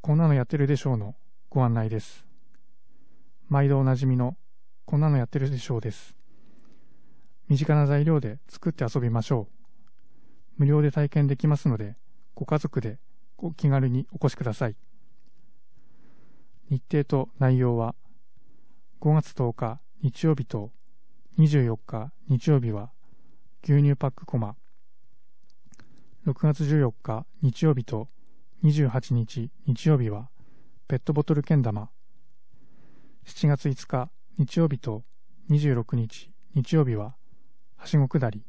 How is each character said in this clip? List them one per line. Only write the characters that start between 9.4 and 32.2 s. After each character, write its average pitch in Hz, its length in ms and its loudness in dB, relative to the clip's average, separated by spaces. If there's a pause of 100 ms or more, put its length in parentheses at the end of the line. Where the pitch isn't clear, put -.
う。 - 20 -12
無 143 80 6
料 151 160 6
で 147 100 4
体 147 160 2
験 147 180 4
で 139 100 2
き 160 120 2
ま 147 80 6
す - 120 2
の 117 80 4
で、 104 200 -6 (400)
ご 139 100 -6
家 151 120 2
族 147 220 0
で 107 200 -6 (360)
ご 170 160 -4
気 151 160 2
軽 135 200 4
に 127 240 0
お - 120 -4
越 135 100 4
し - 20 -10
く - 80 -6
だ 110 100 -2
さ 127 140 -2
い。 104 80 -6 (1900)
日 135 180 0
程 147 140 2
と 135 260 0 (120)
内 127 180 6
容 123 180 4
は、 113 200 -2 (1040)
五 151 140 6
月 - 200 2
十 120 180 0
日 120 280 -4 (200)
日 - 260 0
曜 156 100 6
日 131 80 -4
と 107 260 -6 (680)
二 156 100 10
十 147 160 6
四 113 120 2
日 110 360 -6 (160)
日 139 220 4
曜 139 100 8
日 117 100 0
は 104 220 -6 (720)
牛 143 180 8
乳 143 140 6
パ 143 120 0
ッ - 40 0
ク - 140 -12
コ 131 120 -2
マ、 107 160 -2 (1700)
六 139 220 0
月 151 180 4
十 151 140 4
四 127 140 4
日 - 340 -6 (140)
日 135 240 2
曜 156 100 8
日 127 100 -2
と 113 240 -4 (560)
二 151 60 10
十 147 160 4
八 123 260 0
日 117 380 0 (160)
日 131 220 2
曜 151 100 8
日 117 100 2
は 104 220 -6 (560)
ペ - 80 0
ッ 131 60 0
ト - 120 0
ボ 147 120 4
ト 160 100 2
ル 147 80 2
け 156 140 4
ん 131 80 6
玉、 107 260 -2 (1300)